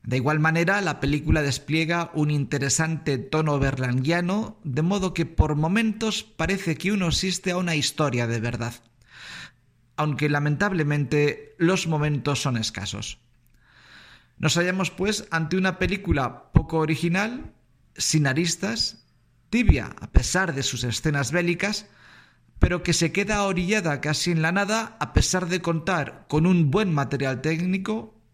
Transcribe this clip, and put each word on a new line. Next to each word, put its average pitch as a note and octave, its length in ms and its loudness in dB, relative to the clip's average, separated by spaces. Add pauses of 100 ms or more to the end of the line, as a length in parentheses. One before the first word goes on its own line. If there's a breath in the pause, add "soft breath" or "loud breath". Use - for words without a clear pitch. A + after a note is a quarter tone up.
De B2+ 160 -2
igual D3 200 0
manera, E3+ 440 2
la D#3+ 180 -4
película D3+ 420 2
despliega D#3+ 720 -2
un D3+ 160 0
interesante C#3+ 880 -2
tono D#3 400 0
berlanguiano, C#3 1040 0
de C#3+ 200 -2
modo F#3 300 0
que E3 140 -2
por D#3 300 2
momentos G#3+ 680 0
parece F3 540 -2
que G3 160 -2
uno F#3+ 160 0
asiste F#3 420 -2
a F3+ 60 -2
una F3 180 0
historia C3 540 0
de A#2 100 -2
verdad, A#2 360 -4 (1200 loud breath)
aunque D3 320 0
lamentablemente D3 1300 0
los F3 300 2
momentos D3 520 0
son B2+ 160 0
escasos. G#2 600 -6 (1200 loud breath)
Nos - 180 2
hallamos, F3+ 360 0
pues, G#3 400 -2
ante D#3+ 240 0
una F#3 200 2
película F3 760 -2
poco - 260 4
original, E3+ 760 0 (440)
sin D3+ 320 2
aristas, F3 800 -2 (420)
tibia D3+ 360 4 (140)
a - 120 -12
pesar F3 420 2
de C3+ 80 -4
sus B2+ 220 -4
escenas C#3 480 -2
bélicas, F3 540 -2 (720 loud breath)
pero E3+ 240 2
que F3 80 2
se E3 180 2
queda G#3 320 -2
orillada F3+ 580 0
casi D3+ 300 -2
en D#3+ 100 2
la E3 120 0
nada G#3 480 -2
a - 120 -6
pesar F3+ 360 2
de F3 120 0
contar E3 680 -2
con D#3 180 4
un E3+ 240 6
buen F#3 240 2
material C3+ 460 -2
técnico F#3+ 720 -4 (200)